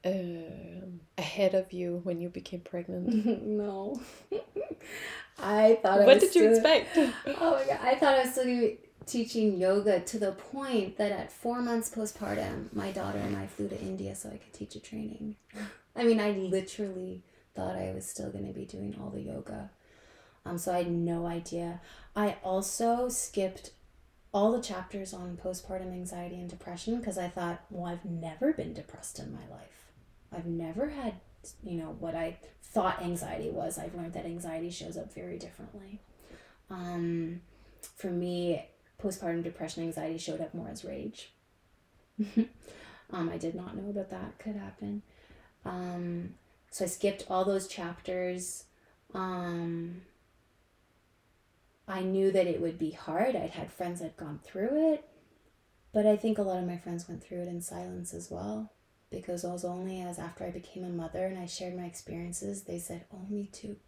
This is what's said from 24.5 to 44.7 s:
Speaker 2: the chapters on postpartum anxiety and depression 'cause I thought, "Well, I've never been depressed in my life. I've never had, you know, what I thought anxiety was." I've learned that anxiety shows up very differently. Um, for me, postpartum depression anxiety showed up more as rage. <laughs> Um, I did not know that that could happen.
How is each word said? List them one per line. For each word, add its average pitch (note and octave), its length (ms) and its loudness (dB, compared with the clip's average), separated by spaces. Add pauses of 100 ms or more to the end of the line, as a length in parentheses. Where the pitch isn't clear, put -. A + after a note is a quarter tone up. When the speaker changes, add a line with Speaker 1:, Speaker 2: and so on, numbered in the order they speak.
Speaker 2:
the A#3+ 100 0
chapters F#3 520 -8
on F3+ 280 -8
postpartum F#3 500 -6
anxiety F3+ 440 -8
and F3+ 120 -8
depression F3+ 540 -4
'cause F#3+ 160 -4
I F3 100 -2
thought, F3 420 -4
"Well, F3 160 -6
I've F3 180 -6
never E3+ 480 0
been - 220 -4
depressed - 440 -12
in - 140 -10
my - 180 -12
life. - 400 -20 (420)
I've E3+ 140 -8
never E3+ 440 -2
had, B3+ 240 -4 (480)
you F3 160 -6
know, D#3+ 220 -8
what E3 140 -4
I E3 240 -4 (240)
thought - 380 0
anxiety E3+ 480 -4
was." E3+ 300 -4
I've E3 160 -8
learned E3+ 180 -8
that E3 140 -8
anxiety E3+ 440 -6
shows E3+ 280 -8
up - 160 -10
very F3 240 -8
differently. G3 600 -14 (680)
Um, F3 720 -2 (540)
for F#3 160 -6
me, F3 580 0 (320)
postpartum E3+ 420 -2
depression E3 420 -6
anxiety D#3+ 340 -4
showed - 240 -6
up D#3 100 -6
more E3+ 160 -8
as - 160 -12
rage. - 480 -10 (840)
<laughs> G#3 180 0 (760)
Um, E3+ 200 -2
I E3 80 -6
did E3 160 -2
not F3+ 220 -8
know G3+ 160 -6
that F#3+ 180 -4
that F#3+ 280 -10
could G#3 180 -8
happen. G3+ 460 -8 (600)